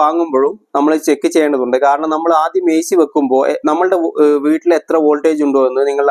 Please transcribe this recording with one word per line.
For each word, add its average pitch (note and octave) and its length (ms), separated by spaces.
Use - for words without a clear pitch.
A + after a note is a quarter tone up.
വാങ്ങുമ്പോഴും D#3 540
നമ്മൾ D3 160
ചെക്ക് D3+ 260
ചെയ്യേണ്ടതുണ്ട്. C3+ 420
കാരണം D3 280
നമ്മൾ D#3+ 160
ആദ്യം F3 240
എ - 20
സി G3 120
വെക്കുമ്പോ, C#3 380
എ, - 20
നമ്മളുടെ F3+ 340
വോ-, E3 180
ഏ, D3 40
വീട്ടിൽ D#3+ 240
എത്ര - 160
വോൾട്ടേജ് D3+ 400
ഉണ്ടോ C3+ 220
എന്ന് C3 220
നിങ്ങൾ C#3 200